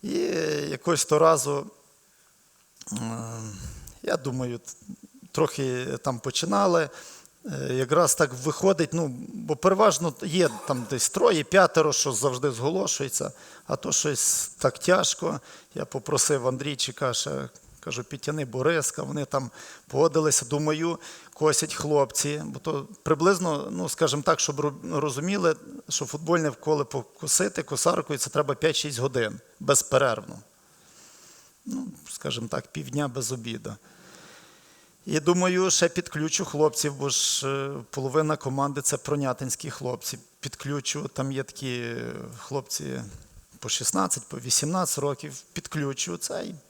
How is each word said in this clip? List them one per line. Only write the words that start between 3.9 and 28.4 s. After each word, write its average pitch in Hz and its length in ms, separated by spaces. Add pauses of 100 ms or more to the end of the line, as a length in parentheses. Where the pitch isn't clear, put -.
я - 140
думаю, 127 400
т-, - 160 (580)
трохи 131 540 (180)
там 123 160
починали, 175 720 (560)
е, 135 280
якраз 131 420
так 139 180
виходить, 156 600
ну, 160 140 (260)
бо 147 220
переважно 185 680
є 170 280 (180)
там 127 220
десь 127 200
троє, 190 340
п'ятеро, 165 500
що - 180
завжди 127 400
зголошується, 143 800 (360)
а 135 80
то - 160
щось - 560
так - 320
тяжко. 175 600 (360)
Я - 100
попросив 139 640
Андрійчика, 131 680
ще, 69 360 (300)
кажу, 117 240
«Підтяни 147 420
Бориска», 139 580
вони 139 220
там 135 260 (360)
погодилися, 151 580
думаю, 151 540 (340)
косять 156 400
хлопці, 147 720
бо - 140
то 143 280 (160)
приблизно, 165 680
ну, 180 180
скажімо 143 360
так, 160 140
щоб 143 200
ру-, 143 400
розуміли, 156 560 (340)
що - 160
футбольне 156 460
коло 147 340
покосити 160 800
косаркою, 147 560
це - 100
треба 143 260